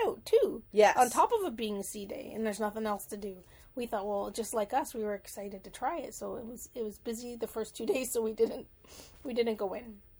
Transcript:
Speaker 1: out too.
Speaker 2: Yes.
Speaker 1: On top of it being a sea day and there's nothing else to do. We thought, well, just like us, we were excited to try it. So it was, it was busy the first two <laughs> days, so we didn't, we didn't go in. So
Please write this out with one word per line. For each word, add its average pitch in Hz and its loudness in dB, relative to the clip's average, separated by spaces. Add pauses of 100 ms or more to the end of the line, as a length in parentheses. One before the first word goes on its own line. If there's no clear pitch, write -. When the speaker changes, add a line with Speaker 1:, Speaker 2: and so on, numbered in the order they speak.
Speaker 1:
out - -2
too. 440 4 (100)
Speaker 2:
Yes. 208 10
Speaker 1:
On 247 8
top 302 6
of 427 2
it 247 -4
being 214 -2
a 196 -4
sea 202 -8
day - -10
and 220 -2
there's 202 -2
nothing 220 -2
else 202 -2
to - -12
do. 196 -8 (380)
We 247 -4
thought, 208 -2
well, 208 -2
just 214 -6
like 214 0
us, 277 0
we 220 -4
were 208 -2
excited 196 -10
to 202 -16
try 285 -4
it. 226 -8
So 196 -8
it 233 -10
was, 226 -14
it 247 -6
was 214 -6
busy 240 -8
the 226 -6
first - -8
two 233 -6
<laughs> 294 2
days, 254 0
so 233 0
we 220 0
didn't, 220 0 (560)
we 254 -6
didn't 233 2
go 190 -2
in. 214 -8
So 233 -16 (300)